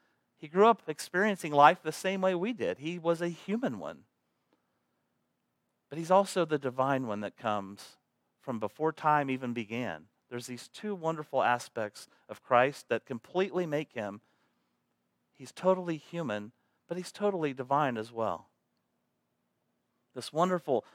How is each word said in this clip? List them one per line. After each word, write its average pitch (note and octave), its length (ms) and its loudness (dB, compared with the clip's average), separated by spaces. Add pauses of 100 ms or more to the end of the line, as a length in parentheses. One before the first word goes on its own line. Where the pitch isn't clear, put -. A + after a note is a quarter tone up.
(380)
He D#3 100 -16
grew F#3 180 6
up A3+ 220 6
experiencing F3+ 640 -2
life D3 300 8
the D#3 100 -6
same F#3+ 300 -4
way F#3 120 2
we G3 200 -4
did. F#2 240 -2
He D#3+ 200 -8
was E3 220 0
a F3 80 -2
human F3 500 -4
one. D#2 260 -12 (1800)
But D3 100 -10
he's E3 120 -4
also F#3+ 360 4
the D#3 100 0
divine C3 500 0
one G#2 140 -4
that G2+ 160 -6
comes G2+ 640 -6 (420)
from A#2+ 180 -6
before D3+ 340 -2
time D3+ 360 2
even C3 240 -4
began. A2 520 -6 (260)
There's A#2+ 160 -10
these B2 220 -14
two G#3 260 -8
wonderful D#3+ 480 -2
aspects A#2 640 -2 (220)
of G#2+ 120 -14
Christ C3 460 2
that A#2 160 0
completely F3 640 -4
make D3+ 260 -4
him, G#2 300 -8 (1120)
he's C3 180 -18
totally F3+ 460 0
human, A#2+ 540 -6 (360)
but E3+ 80 -6
he's F3+ 160 -10
totally F#3 400 0
divine C3 460 0
as A2 120 -6
well. A2 380 -4 (1700)
This - 180 -10
wonderful E3 640 0